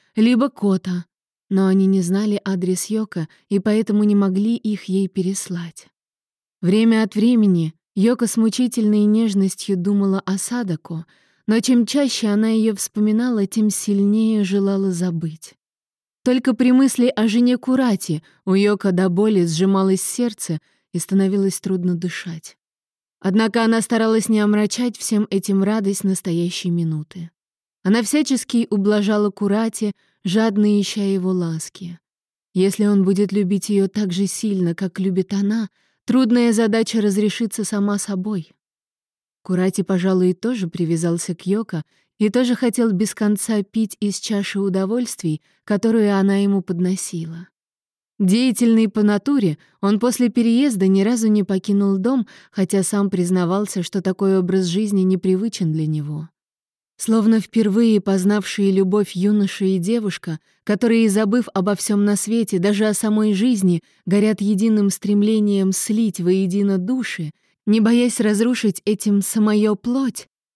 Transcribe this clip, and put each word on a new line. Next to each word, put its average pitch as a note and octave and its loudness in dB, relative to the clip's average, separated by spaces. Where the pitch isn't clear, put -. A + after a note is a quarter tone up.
либо A#3+ 4
Кота, F#3 -2
но F#3+ 2
они F#3+ 2
не F#3+ 2
знали G3+ -2
адрес F#3 -4
Йоко G#3 -6
и G3 0
поэтому G#3 2
не G#3 4
могли G3+ 0
их G#3+ -6
ей F#3+ -2
переслать. F3+ -6
Время A3 4
от - -4
времени G#3 2
Йоко A#3 2
с - -6
мучительной A3 2
нежностью G3+ 0
думала G3 0
о F#3+ -4
Садако, F#3 -6
но A3 2
чем A#3+ 2
чаще B3+ -2
она G#3+ 2
её A3 2
вспоминала, G#3+ 0
тем G#3+ 0
сильнее G#3 0
желала G3 0
забыть. E3+ -6
Только B3+ 2
при B3 2
мысли B3+ 4
о - 2
жене A#3+ 2
Курати B3 0
у F#3+ 2
Йоко G3+ 2
до F#3 2
боли F#3+ 2
сжималось F#3+ 2
сердце G#3+ -4
и F3 -4
становилось F#3+ 0
трудно F3+ -2
дышать. E3 -10
Однако A3 0
она A3+ 2
старалась A3 0
не A3 2
омрачать G#3 0
всем G#3+ -2
этим G3 -2
радость G3+ -2
настоящей F3+ -4
минуты. E3 -6
Она A3 2
всячески B3 0
ублажала G#3 0
Курати, G#3 -2
жадно G#3 2
ища G3+ -4
его F#3+ -2
ласки. E3+ -6
Если F#3+ 2
он G3+ 4
будет F#3+ 2
любить G3 0
её G3 2
так G3+ -4
же F#3+ -2
сильно, F#3 -2
как F#3 -6
любит F#3 -2
она, G3+ -2
трудная A#3+ 2
задача A3 0
разрешится G#3 -2
сама G3+ -2
собой. G3 -6
Курати, F#3 0
пожалуй, F3+ 0
тоже A3 -4
привязался E3+ -2
к - -14
Йоко G3 -4
и G#3+ 2
тоже B3 0
хотел A#3 0
без G3 -2
конца G#3 -2
пить A3 -4
из G3+ -4
чаши G3+ -4
удовольствий, F#3+ -4
которую G#3 2
она G3 2
ему G3 0
подносила. F3 -6
Деятельный A3+ 2
по G#3 -2
натуре, G#3 2
он G3+ 2
после A#3+ 0
переезда A#3 2
ни G3 4
разу A3+ 0
не G#3 2
покинул G3 0
дом, A#3 -2
хотя F#3+ 0
сам G3+ 0
признавался, F3+ -2
что F#3+ -6
такой F#3+ 0
образ F#3 0
жизни G3+ 0
непривычен F#3 0
для D#3 -2
него. D3+ -6
Словно A3 2
впервые G#3+ 2
познавшие G3 0
любовь F#3+ 0
юноша G3+ 0
и F#3+ 0
девушка, F#3 -4
которые, A3+ 2
забыв G#3+ 0
обо G3 0
всём G3+ 0
на G#3 2
свете, G#3 -2
даже G#3 0
о G#3 0
самой G#3+ 0
жизни, F#3+ 2
горят G#3 2
единым G#3 2
стремлением G3+ 0
слить G#3+ -2
воедино F#3+ 0
души, F#3 -6
не G#3+ 2
боясь A#3+ 2
разрушить G#3+ 0
этим G3+ 0
самоё G#3+ 2
плоть, B3 -4